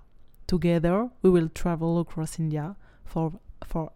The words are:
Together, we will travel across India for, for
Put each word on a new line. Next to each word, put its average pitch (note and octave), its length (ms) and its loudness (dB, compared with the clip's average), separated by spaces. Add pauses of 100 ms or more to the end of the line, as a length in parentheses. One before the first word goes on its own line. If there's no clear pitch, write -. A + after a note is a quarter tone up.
(460)
Together, F3 640 2 (120)
we F#3+ 80 8
will E3 200 6
travel E3+ 500 0
across D#3+ 380 -6
India D#3 360 -2 (300)
for, D#3+ 300 -4 (300)
for - 320 -6